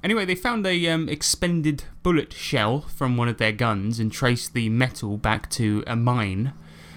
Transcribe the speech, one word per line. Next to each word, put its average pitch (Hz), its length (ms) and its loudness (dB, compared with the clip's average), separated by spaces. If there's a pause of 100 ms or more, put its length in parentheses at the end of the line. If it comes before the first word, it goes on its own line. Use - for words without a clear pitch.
Anyway, 202 220 2
they 185 80 0
found 214 320 -2
a, 175 220 2
um, 160 200 0
expended 156 760 0 (180)
bullet 170 320 2
shell 123 480 0
from 127 340 0
one 120 120 2
of 113 100 -2
their 110 140 2
guns 110 460 0
and 110 140 0
traced 123 400 0
the 113 160 0
metal 113 480 0
back 110 340 0
to 104 360 0
a 117 100 -2
mine, 117 560 2 (440)